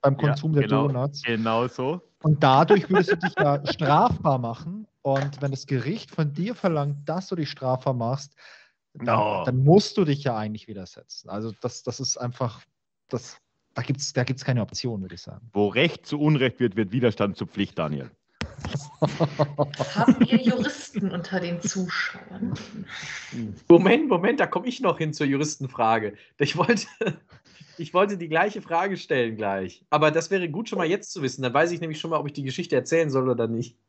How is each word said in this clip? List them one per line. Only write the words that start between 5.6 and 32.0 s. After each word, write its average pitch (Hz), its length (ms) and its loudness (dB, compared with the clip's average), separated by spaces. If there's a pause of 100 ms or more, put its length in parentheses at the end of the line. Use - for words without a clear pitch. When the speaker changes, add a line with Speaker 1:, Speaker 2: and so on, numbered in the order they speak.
Speaker 1:
Gericht 139 420 -4
von 147 240 -2
dir 185 220 -4
verlangt, 147 520 -2
dass 180 200 -4
du 190 80 -4
dich 151 140 -4
strafbar 131 440 -2
machst, 123 400 -4 (600)
dann, 120 220 0
Speaker 2:
No. 104 280 0
Speaker 1:
dann 127 180 0
musst 170 340 6
du 202 80 4
dich 143 200 -2
ja 120 120 0
eigentlich 107 300 -6
widersetzen. - 640 -16
Also 107 300 -6
das, - 240 -8
das 123 160 -8
ist - 160 -4
einfach, 123 460 -6 (460)
das, - 280 -8 (380)
da 127 80 -4
gibt's, - 300 -4
da 123 120 0
gibt's 123 200 -6
keine 123 180 0
Option, 107 400 -6
würde 92 120 -12
ich - 80 -18
sagen. - 300 -18
Speaker 2:
Wo 101 160 2
Recht 131 380 2
zu 147 120 -4
Unrecht 147 400 4
wird, 117 160 2
wird 101 160 0
Widerstand 104 460 2
zur 98 100 -6
Pflicht, - 320 -4
Daniel. 73 320 -4 (1800)
Speaker 3:
Haben 220 240 6
wir 233 200 4
Juristen 208 720 -2
unter 175 260 -4
den 175 220 -4
Zuschauern? - 960 -6 (1120)
Speaker 4:
Moment, 196 400 4
Moment, 196 320 0
da 170 80 0
komm 196 160 -6
ich 240 160 -8
noch 170 180 -2
hin 156 140 -4
zur 147 140 -4
Juristenfrage. 123 880 -2 (240)
Ich 143 180 -2
wollte, 185 300 0 (120)
<laughs> 214 220 -4 (580)
ich 156 160 -10
wollte 202 220 2
die 170 120 -10
gleiche 190 340 0
Frage 180 340 -2
stellen 120 400 -2
gleich. 98 540 -4
Aber 151 200 4
das 160 220 -2
wäre 180 160 0
gut, 190 200 -6
schon 196 100 -4
mal 170 100 0
jetzt 202 240 -4
zu 165 100 -8
wissen. 131 200 -4
Dann 123 120 -2
weiß 165 160 4
ich 175 100 -6
nämlich 156 200 -8